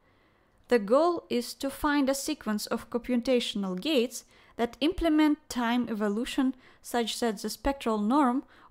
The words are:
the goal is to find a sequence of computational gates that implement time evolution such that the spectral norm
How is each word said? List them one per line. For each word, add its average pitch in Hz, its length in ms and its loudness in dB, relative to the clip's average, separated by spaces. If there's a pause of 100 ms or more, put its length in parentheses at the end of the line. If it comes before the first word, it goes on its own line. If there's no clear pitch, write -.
(680)
the 240 100 4
goal 285 520 2
is 240 240 -4
to 269 160 -6
find 285 400 0
a 277 40 0
sequence 214 520 -4
of - 240 -6
computational 233 880 -2
gates 254 440 -2 (320)
that 233 240 -4
implement 311 580 2 (100)
time 240 400 -2
evolution 226 680 0 (280)
such 233 380 -2
that 226 180 0
the 214 100 -6
spectral 233 500 -2
norm 254 440 4 (280)